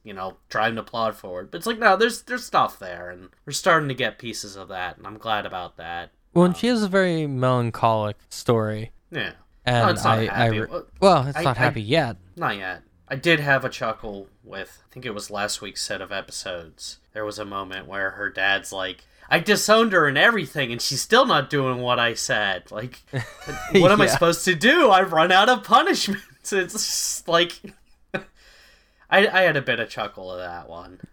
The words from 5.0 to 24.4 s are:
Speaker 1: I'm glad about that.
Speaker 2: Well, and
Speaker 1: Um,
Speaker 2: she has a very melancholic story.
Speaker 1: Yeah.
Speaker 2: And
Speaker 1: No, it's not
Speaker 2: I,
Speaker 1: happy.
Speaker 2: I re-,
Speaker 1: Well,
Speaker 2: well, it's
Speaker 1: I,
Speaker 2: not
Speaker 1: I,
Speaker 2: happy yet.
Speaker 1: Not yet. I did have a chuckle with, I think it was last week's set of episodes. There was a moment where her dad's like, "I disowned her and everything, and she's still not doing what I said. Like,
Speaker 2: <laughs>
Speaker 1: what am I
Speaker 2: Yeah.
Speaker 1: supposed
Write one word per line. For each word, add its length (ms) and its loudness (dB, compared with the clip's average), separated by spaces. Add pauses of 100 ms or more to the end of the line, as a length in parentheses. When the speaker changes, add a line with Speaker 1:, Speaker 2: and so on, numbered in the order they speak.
Speaker 1:
I'm 100 -16
glad 260 -4
about 340 -12
that. 320 -12 (240)
Speaker 2:
Well, 100 6
and 100 2
Speaker 1:
Um, 60 -12
Speaker 2:
she 80 0
has 160 0
a 40 -2
very 380 0
melancholic 920 0 (120)
story. 640 -2 (180)
Speaker 1:
Yeah. 220 -6 (340)
Speaker 2:
And 200 4
Speaker 1:
No, 60 2
it's 120 -4
not 140 4
Speaker 2:
I, 80 0
Speaker 1:
happy. 40 -4
Speaker 2:
I 160 0 (140)
re-, 100 -4
Speaker 1:
Well, 160 -10 (140)
Speaker 2:
well, 260 6
it's 120 -6
Speaker 1:
I, 40 -2
Speaker 2:
not 160 0
Speaker 1:
I, 40 -2
Speaker 2:
happy 200 0
yet. 340 0 (200)
Speaker 1:
Not 220 -4
yet. 240 -10 (260)
I 80 -6
did 240 2
have 240 2
a 60 -4
chuckle 580 -8 (160)
with, 440 -14
I 60 -20
think 100 -14
it 100 -8
was 180 -10
last 280 -4
week's 220 -10
set 180 -6
of 120 -12
episodes. 840 -12 (140)
There 120 -8
was 160 -8
a 40 -10
moment 440 -10
where 220 -4
her 180 -8
dad's 420 0
like, 340 -8 (260)
"I 100 4
disowned 520 2
her 140 4
and 120 2
everything, 540 2
and 80 -6
she's 200 -4
still 240 4
not 240 0
doing 320 0
what 180 0
I 140 2
said. 580 -2
Like, 360 -12
Speaker 2:
<laughs> 640 -10
Speaker 1:
what 180 8
am 120 6
I 20 6
Speaker 2:
Yeah. 60 4
Speaker 1:
supposed 340 2